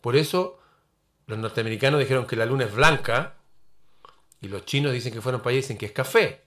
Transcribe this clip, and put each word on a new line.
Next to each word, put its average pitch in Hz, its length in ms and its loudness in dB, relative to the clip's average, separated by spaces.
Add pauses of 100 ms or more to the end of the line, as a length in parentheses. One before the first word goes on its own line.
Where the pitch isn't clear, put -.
Por 120 160 2
eso 180 420 0 (680)
los 110 100 -8
norteamericanos 113 600 0
dijeron 127 280 0
que - 80 -4
la 113 100 0
Luna 131 200 0
es 101 80 -8
blanca 135 640 2 (1040)
y 101 80 -14
los 95 160 -10
chinos 139 300 0
dicen 123 180 -4
que 113 80 -10
fueron 123 220 -4
para 120 80 -2
allá 127 80 2
y 135 60 2
dicen 127 140 -8
que 107 100 -8
es - 40 -10
café. - 560 2